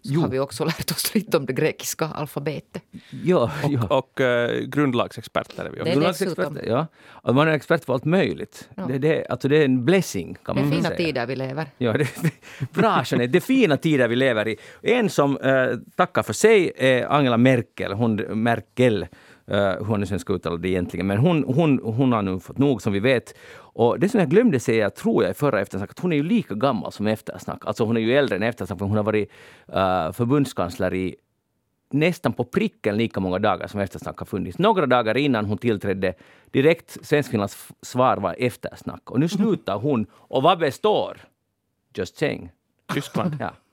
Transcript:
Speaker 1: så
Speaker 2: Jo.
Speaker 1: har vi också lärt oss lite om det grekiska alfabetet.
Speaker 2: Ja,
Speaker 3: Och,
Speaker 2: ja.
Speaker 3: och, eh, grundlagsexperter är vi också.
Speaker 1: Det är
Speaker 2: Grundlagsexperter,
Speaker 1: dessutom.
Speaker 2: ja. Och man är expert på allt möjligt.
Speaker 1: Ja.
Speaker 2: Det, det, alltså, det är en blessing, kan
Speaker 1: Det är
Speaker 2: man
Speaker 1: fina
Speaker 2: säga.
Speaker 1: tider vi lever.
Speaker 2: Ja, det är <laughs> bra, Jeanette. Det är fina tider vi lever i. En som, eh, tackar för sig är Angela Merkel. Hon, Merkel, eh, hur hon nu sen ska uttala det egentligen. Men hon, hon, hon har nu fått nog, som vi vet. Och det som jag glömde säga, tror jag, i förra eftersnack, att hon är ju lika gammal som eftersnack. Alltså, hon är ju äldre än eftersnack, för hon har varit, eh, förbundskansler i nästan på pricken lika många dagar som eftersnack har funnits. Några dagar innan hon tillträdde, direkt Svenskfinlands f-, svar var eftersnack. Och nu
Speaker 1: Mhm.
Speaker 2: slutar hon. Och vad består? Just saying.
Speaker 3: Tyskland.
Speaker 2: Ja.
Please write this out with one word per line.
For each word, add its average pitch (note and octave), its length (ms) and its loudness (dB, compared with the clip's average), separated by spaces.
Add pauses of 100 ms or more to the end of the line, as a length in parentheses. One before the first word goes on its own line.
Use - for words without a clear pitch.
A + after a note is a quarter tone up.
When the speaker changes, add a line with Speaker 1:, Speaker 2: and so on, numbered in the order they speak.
Speaker 1:
så C#3 120 -6
Speaker 2:
Jo. E3+ 60 2
Speaker 1:
har D3+ 80 0
vi C3 100 -2
också C#3 260 -4
lärt - 260 -4
oss - 240 -6
lite F#3 220 0
om C3+ 100 0
det C3 60 -4
grekiska - 540 -2
alfabetet. D3 760 -8 (280)
Speaker 2:
Ja, C3+ 400 0 (140)
Speaker 3:
Och, C#3+ 80 2
Speaker 2:
ja. A#2 140 0 (120)
Speaker 3:
och, - 220 -6
eh, A#2+ 400 0
grundlagsexperter A#2+ 1040 -4
är D#2+ 60 -10
vi - 60 -14
också. - 80 -8
Speaker 1:
Det - 60 -2
är C3 40 0
Speaker 2:
Grundlagsexperter, F3 560 -2
Speaker 1:
dessutom. C3+ 260 -6
Speaker 2:
ja. D#3+ 100 0 (220)
Och - 260 -2
man D3+ 140 4
är D#3 40 2
expert D#3 340 0
på C3 60 -2
allt B2+ 120 -2
möjligt. D3 680 -2
Speaker 1:
Ja. F#3+ 120 -12
Speaker 2:
Det, C#3 120 -2
det, D3 280 0
alltså, B2+ 220 -4
det D3 80 4
är D#3 80 6
en B2+ 200 2
blessing, G2+ 600 0
kan - 120 -4
Speaker 1:
Det C3+ 60 2
är - 20 2
Speaker 2:
man C#3+ 80 0
Speaker 1:
fina E3+ 160 0
Speaker 2:
säga. - 80 -4
Speaker 1:
tider C3+ 300 -2
vi B2+ 100 -6
lever. C3+ 300 -6 (120)
Speaker 2:
Ja, A#2 140 0
det C#3+ 100 2
är D3+ 280 -2 (420)
<laughs> - 80 -2
bra, F#3 260 4
Jeanette. B2+ 260 2
Det F3+ 60 4
är - 20 6
fina A3+ 360 2
tider C3 320 2
vi A#2 80 0
lever A#2 320 2
i. G#2+ 80 -4 (260)
En A3+ 280 2
som, C#3+ 260 2
eh, C3 300 2 (300)
tackar F3 260 0
för A2 100 -4
sig G#3 440 4
är B2+ 360 2
Angela C3 240 4
Merkel. A#2 560 2
Hon, A2+ 240 0
Merkel, A2 840 0 (440)
eh, G2+ 120 0 (200)
hur G#2+ 60 -6
hon G2+ 160 0
nu G2+ 60 -2
sen F2+ 140 -4
ska - 120 -6
uttala E2+ 240 -4
det F2 120 -4
egentligen. F2+ 380 -2
Men G2+ 120 0
hon, D#3+ 260 2
hon, C#3+ 400 2
hon A#2+ 280 0
har G#2+ 100 2
nu F#2+ 180 -4
fått - 180 -14
nog, C#3 240 0
som G#2+ 100 -2
vi G2 80 -2
vet. A#2+ 340 0 (380)
Och A#2 280 2
det F#3 80 2
som G3+ 120 2
jag C#3+ 100 2
glömde F#3 300 4
säga, A2 300 0
tror G#3+ 340 0
jag, F2+ 60 0
i F#2+ 40 -8
förra C3 260 0
eftersnack, G2 300 -6
att - 80 -20
hon F3+ 140 -2
är D3+ 40 0
ju C#3+ 60 2
lika F3 320 -2
gammal G#2+ 380 -2
som G#2 140 -4
eftersnack. - 600 -6
Alltså, A2 180 -2
hon A#2 120 0
är A2+ 40 2
ju A2+ 160 2
äldre A#2 200 2
än F#2+ 60 -2
eftersnack, G2 360 -4
för G2+ 80 -2
hon G#2 100 0
har G#2 80 2
varit, G#2+ 260 0 (380)
eh, F#2 440 0
förbundskansler G#2+ 840 0
i F#2 220 -4 (720)
nästan D3+ 420 0
på B2 120 -4
pricken E3+ 520 -2
lika A2 240 0
många F#2 180 0
dagar G2 280 0
som G#2 140 -6
eftersnack F2 380 -6
har - 80 -10
funnits. F2+ 320 -6
Några F#3 280 2
dagar A#2+ 300 2
innan B2+ 280 2
hon G2+ 140 -2
tillträdde, G2 560 -2 (360)
direkt D3+ 560 0
Svenskfinlands B2 480 0
f-, - 280 -20
svar B2 340 2
var F#2 220 -2
eftersnack. - 720 -6
Och B2 100 0
nu D#3 40 2
Speaker 1:
Mhm. E3+ 40 0
Speaker 2:
slutar F3+ 500 0
hon. A#2 340 0
Och - 300 -4
vad F3 160 4
består? D#3 580 0 (800)
Just - 220 -8
saying. F#2+ 340 -6 (440)
Speaker 3:
Tyskland. D3 460 -4
Speaker 2:
Ja. G2+ 100 -6 (220)